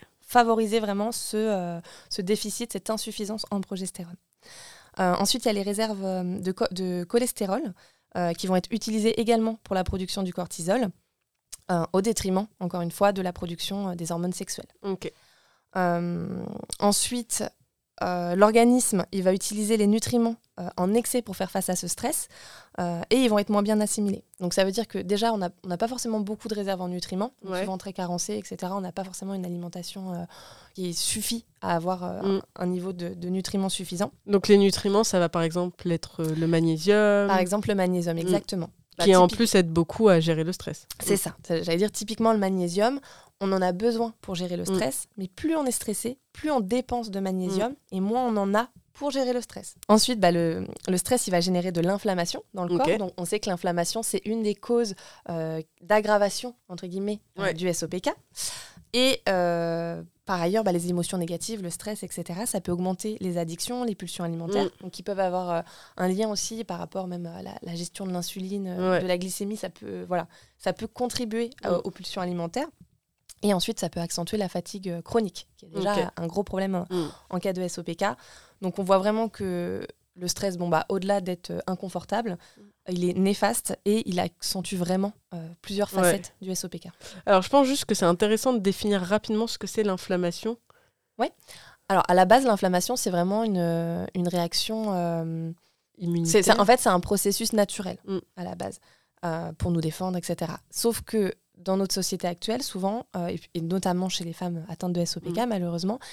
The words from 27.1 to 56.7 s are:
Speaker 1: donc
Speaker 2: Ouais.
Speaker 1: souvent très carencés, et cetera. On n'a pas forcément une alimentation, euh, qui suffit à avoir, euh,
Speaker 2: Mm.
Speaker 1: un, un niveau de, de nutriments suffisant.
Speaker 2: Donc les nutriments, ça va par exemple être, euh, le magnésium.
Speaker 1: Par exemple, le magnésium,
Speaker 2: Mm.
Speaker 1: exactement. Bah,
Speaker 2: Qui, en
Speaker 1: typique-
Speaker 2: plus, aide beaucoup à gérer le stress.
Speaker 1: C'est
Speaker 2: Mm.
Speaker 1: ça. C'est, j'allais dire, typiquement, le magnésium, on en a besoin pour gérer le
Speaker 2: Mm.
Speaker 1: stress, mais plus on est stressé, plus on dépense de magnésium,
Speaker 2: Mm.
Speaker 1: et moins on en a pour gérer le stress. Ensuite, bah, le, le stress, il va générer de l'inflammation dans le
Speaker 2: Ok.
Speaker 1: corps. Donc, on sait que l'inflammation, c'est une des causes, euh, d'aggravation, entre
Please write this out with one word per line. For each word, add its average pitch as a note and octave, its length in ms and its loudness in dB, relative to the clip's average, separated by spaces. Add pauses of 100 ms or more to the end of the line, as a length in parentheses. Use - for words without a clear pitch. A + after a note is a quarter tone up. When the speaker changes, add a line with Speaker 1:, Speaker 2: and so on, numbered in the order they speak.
Speaker 1:
donc F#3+ 100 -8
Speaker 2:
Ouais. F3+ 80 -2
Speaker 1:
souvent F#3+ 180 -4
très G3 140 -12
carencés, F3 400 -4
et G#3 120 -6
cetera. F#3 300 -8
On G3+ 60 -4
n'a F3+ 100 -8
pas F#3+ 120 -6
forcément F#3+ 300 -10
une F#3 120 -6
alimentation, F3 680 -8
euh, F3 120 -6 (500)
qui F3+ 180 -4
suffit A3 520 -2 (160)
à F3+ 140 0
avoir, F3 280 -2
euh, F3+ 180 -6
Speaker 2:
Mm. G3 140 2
Speaker 1:
un, F#3+ 60 0 (220)
un F3+ 40 0
niveau F3+ 260 -2
de, F3 220 -6
de F3 140 -6
nutriments F#3+ 400 -2
suffisant. F#3 420 -4 (160)
Speaker 2:
Donc G3+ 200 2
les G3+ 100 10
nutriments, G3+ 460 4
ça G3 160 2
va E3+ 100 4
par E3+ 140 0
exemple F3 480 -2
être, - 320 -4
euh, D#3+ 120 0
le E3 120 0
magnésium. G3 800 4
Speaker 1:
Par F#3+ 120 4
exemple, G3 300 0
le G3+ 60 2
magnésium, F3+ 400 2
Speaker 2:
Mm. E3 40 -2
Speaker 1:
exactement. F3+ 500 0 (280)
Bah, F3 80 2
Speaker 2:
Qui, F#3+ 100 12
en F3+ 120 12
Speaker 1:
typique- - 100 0
Speaker 2:
plus, A#3 180 4
aide F3 140 6
beaucoup E3+ 400 4
à E3+ 100 8
gérer D#3+ 240 2
le E3+ 80 -4
stress. - 360 -10 (160)
Speaker 1:
C'est G3+ 120 2
Speaker 2:
Mm. - 20 2
Speaker 1:
ça. - 260 -6
C'est, E3 200 -2
j'allais E3+ 160 0
dire, G#3 120 2
typiquement, A3 400 0
le A3 80 4
magnésium, F#3+ 600 2 (420)
on G3 100 0
en F#3+ 100 2
a F3+ 100 2
besoin A3+ 500 0
pour F#3+ 140 -8
gérer F3+ 200 -4
le F3 80 -4
Speaker 2:
Mm. F#3+ 120 0
Speaker 1:
stress, - 320 -2 (100)
mais F#3+ 100 -8
plus D#4+ 280 -2
on D4 100 0
est B3 60 0
stressé, - 480 -4 (120)
plus D#4 200 -4
on C4+ 80 4
dépense A#3+ 500 -2
de G3 100 -6
magnésium, F#3+ 520 0
Speaker 2:
Mm. C#4+ 40 -12 (160)
Speaker 1:
et F#3+ 100 -2
moins A3+ 260 0
on A3 100 0
en G3 160 0
a A#3 160 2 (240)
pour C#4+ 160 -4
gérer B3+ 240 0
le A#3+ 80 -2
stress. - 320 -14 (140)
Ensuite, G#3+ 320 4
bah, F3 120 8
le, E3+ 360 0 (200)
le F#3 100 4
stress, A#3+ 280 0
il G3+ 60 -4
va F3 100 4
générer F3+ 300 0
de E3+ 100 0
l'inflammation F#3 640 0 (100)
dans F#3+ 120 -4
le F3+ 100 0
Speaker 2:
Ok. E3 100 4
Speaker 1:
corps. G3 140 4
Donc, F#3 180 -4
on F3+ 80 -4
sait G#3 140 0
que G#3 100 -4
l'inflammation, F3+ 540 0
c'est - 200 -2
une A3+ 200 -2
des G#3 100 2
causes, A#3 400 0 (360)
euh, D#3+ 320 -4 (200)
d'aggravation, G#3 720 2 (160)
entre F3+ 160 -12